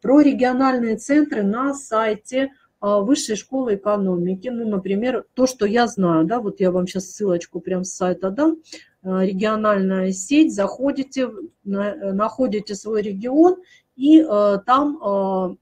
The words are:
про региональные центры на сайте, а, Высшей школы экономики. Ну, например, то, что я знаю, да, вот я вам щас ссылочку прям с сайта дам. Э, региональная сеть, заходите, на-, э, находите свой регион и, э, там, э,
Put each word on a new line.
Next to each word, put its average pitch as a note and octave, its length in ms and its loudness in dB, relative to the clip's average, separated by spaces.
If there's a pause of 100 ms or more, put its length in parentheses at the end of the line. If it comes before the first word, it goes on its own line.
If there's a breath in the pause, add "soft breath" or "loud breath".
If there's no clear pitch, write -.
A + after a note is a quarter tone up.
про C4+ 220 6
региональные B3 760 2
центры C#4+ 460 0
на B3 320 -2
сайте, A3+ 760 -2 (280 soft breath)
а, G3+ 200 2
Высшей A3 360 0
школы B3+ 380 -4
экономики. F#3+ 720 -2
Ну, A#3 180 -6
например, G3+ 680 -2
то, B3+ 120 2
что A3 200 -2
я A#3 220 2
знаю, E3+ 360 2
да, A#3 160 -2
вот G3+ 200 -6
я F#3 100 2
вам F3+ 160 -2
щас F3+ 240 -8
ссылочку F3 500 -4
прям F#3 240 -4
с - 80 -12
сайта F#3 380 -4
дам. D#4 260 0 (460 loud breath)
Э, F#3 220 -2
региональная G3 880 0
сеть, C#4 420 2
заходите, C4 760 -4 (340)
на-, G3 300 -4
э, G3 180 -6
находите G#3+ 600 -2
свой G#3+ 280 -4
регион B3+ 540 2 (380 loud breath)
и, D4+ 260 8
э, G#3 460 2
там, D4 360 2
э, F#3+ 600 -2